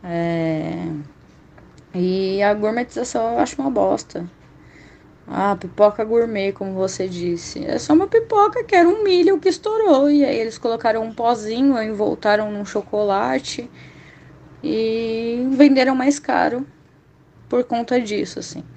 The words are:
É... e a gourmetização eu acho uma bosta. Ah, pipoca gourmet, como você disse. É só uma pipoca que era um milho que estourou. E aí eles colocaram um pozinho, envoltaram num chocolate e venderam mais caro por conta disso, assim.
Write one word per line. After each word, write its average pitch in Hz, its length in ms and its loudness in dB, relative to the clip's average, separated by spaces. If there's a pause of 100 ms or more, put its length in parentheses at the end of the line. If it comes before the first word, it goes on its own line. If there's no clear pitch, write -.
É... 165 800 -2 (1080)
e 190 480 0
a 208 100 4
gourmetização 226 800 -2
eu 233 60 -2
acho 247 220 -2
uma 269 100 -2
bosta. 196 560 -2 (1000)
Ah, 196 280 0
pipoca 208 480 2
gourmet, 220 480 0
como 196 200 -8
você 190 360 -4
disse. 175 560 -6
É - 140 -4
só - 160 -2
uma 359 120 4
pipoca 453 560 2
que 415 140 2
era 349 120 8
um 427 140 2
milho 370 380 4
que 370 80 2
estourou. 359 600 2
E 294 160 6
aí 226 140 0
eles 220 180 -4
colocaram 226 460 0
um 226 100 -8
pozinho, 233 680 2
envoltaram 214 680 0
num 208 140 -6
chocolate 208 1040 -2 (920)
e 226 880 -2
venderam 269 460 4
mais 277 240 0
caro - 440 -2 (840)
por - 160 0
conta 240 360 -2
disso, 208 380 -6
assim. - 240 -12 (140)